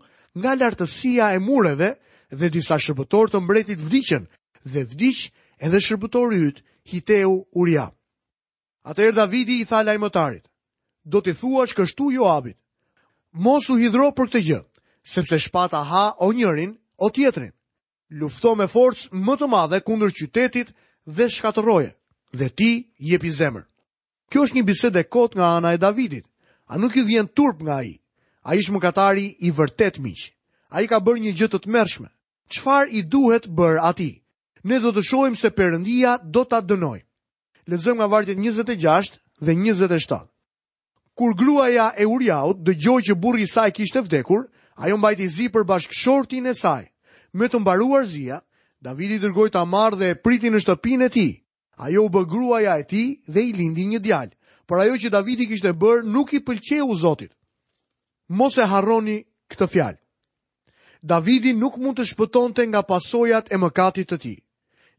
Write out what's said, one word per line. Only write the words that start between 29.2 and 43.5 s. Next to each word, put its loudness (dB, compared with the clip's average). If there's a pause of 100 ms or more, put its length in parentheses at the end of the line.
i 2
vërtet, 0
miq. -12 (380)
Ai -4
ka 2
bërë 2
një -2
gjë 2
të -2
tmerrshme. -2 (400)
Çfarë 2
i -2
duhet 2
bër 2
atij? -2 (420)
Ne 2
do 0
të 0
shohim 0
se 0
Perëndia 0
do 0
ta -2
dënoj. -4 (640)
Lexojmë -2
nga 0
vargjet 0
njëzet -2
e -4
gjashtë 2 (240)
dhe 2
njëzet 0
e 0
shtatë. -6 (840)
Kur 0
gruaja 4
e 2
Uriaut 0
dëgjoi 2
që 4
burri 0
i -4
saj 2